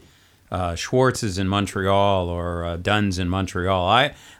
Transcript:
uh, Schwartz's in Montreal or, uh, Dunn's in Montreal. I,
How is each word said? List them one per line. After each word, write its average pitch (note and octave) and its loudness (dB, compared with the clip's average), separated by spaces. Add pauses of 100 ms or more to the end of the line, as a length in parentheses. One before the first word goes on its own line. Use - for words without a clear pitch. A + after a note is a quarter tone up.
(520)
uh, F2+ -4
Schwartz's B2 0
in G2 0
Montreal G2 2
or, F2 -4
uh, E2+ -6
Dunn's G2 0
in F2 -2
Montreal. F#2 0
I, B2+ 4 (240)